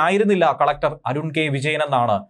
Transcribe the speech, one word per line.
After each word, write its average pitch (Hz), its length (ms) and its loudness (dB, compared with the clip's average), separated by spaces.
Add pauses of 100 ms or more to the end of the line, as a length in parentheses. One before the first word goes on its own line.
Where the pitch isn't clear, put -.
ആയിരുന്നില്ല 196 400 2 (160)
കളക്ടർ 143 300 0 (180)
അരുൺ 151 260 -4
കെ 160 80 0 (120)
വിജയൻ 151 300 -2
എന്നാണ് 120 320 0 (120)